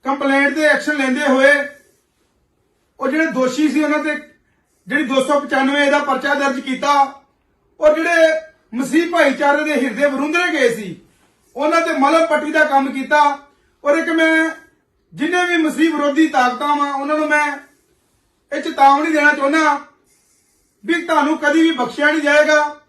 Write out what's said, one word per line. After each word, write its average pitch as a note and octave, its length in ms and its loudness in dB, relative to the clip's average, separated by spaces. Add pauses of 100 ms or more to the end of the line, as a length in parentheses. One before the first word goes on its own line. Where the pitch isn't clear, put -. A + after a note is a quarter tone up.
ਕੰਪਲੇਂਟ C#4 500 0
ਤੇ D#4 100 0
ਐਕਸ਼ਨ D4+ 320 0
ਲੈਂਦੇ C4+ 320 -2
ਹੋਏ C4+ 240 4 (1500)
ਉਹ C4 80 -2
ਜਿਹੜੇ D#4 200 0
ਦੋਸ਼ੀ C#4 400 0
ਸੀ D4 160 0
ਉਹਨਾਂ D4+ 140 0
ਤੇ D4+ 160 -4 (720)
ਜਿਹੜੀ C4+ 180 -2
ਦੋ B3+ 180 0
ਸੌ C#4+ 180 0
ਪਚਾਨਵੇਂ C#4 500 0
ਦਾ D4 100 2
ਪਰਚਾ C#4+ 340 -2
ਦਰਜ C4+ 260 -2
ਕੀਤਾ C#4+ 320 -4 (880)
ਔਰ D4+ 140 4
ਜਿਹੜੇ E4 380 2 (420)
ਮਸੀਹ D#4 360 -2
ਭਾਈਚਾਰੇ C#4+ 540 2
ਦੇ D4+ 100 -2
ਹਿਰਦੇ B3+ 320 -2
ਵਰੁੰਦਰੇ D4+ 460 -2
ਗਏ C4+ 220 2
ਸੀ F#3+ 220 -10 (600)
ਉਹਨਾਂ D#4+ 240 0
ਤੇ E4 140 -4
ਮਲਮ D#4 320 2
ਪੱਟੀ D4+ 260 -2
ਦਾ D#4 120 2
ਕੰਮ C4+ 280 0
ਕੀਤਾ। D4 280 0 (640)
ਔਰ D4 140 2
ਇੱਕ E4 120 -4
ਮੈਂ D#4+ 400 2 (640)
ਜਿੰਨੇ F4 340 -2
ਵੀ F4 100 -2
ਮਸੀਹ D#4 360 0
ਵਿਰੋਧੀ D4 360 0
ਤਾਕਤਾਂ C4 480 0
ਵਾਂ C#4+ 160 -2
ਉਹਨਾਂ C#4+ 260 -4
ਨੂੰ D4+ 100 -2
ਮੈਂ D4 180 2 (1080)
ਇਹ D4 100 -6
ਚੇਤਾਵਨੀ D4+ 500 2
ਦੇਣਾ D4 200 2
ਚਾਹੁੰਦਾ C#4+ 460 0 (1080)
ਵੀ E4 180 -2
ਤੁਹਾਨੂੰ D4+ 360 0
ਕਦੀ D#4+ 240 2
ਵੀ E4 100 4
ਬਖਸ਼ਿਆ C#4+ 400 -2
ਨਹੀਂ D#4 100 -2
ਜਾਏਗਾ। D4+ 400 4 (260)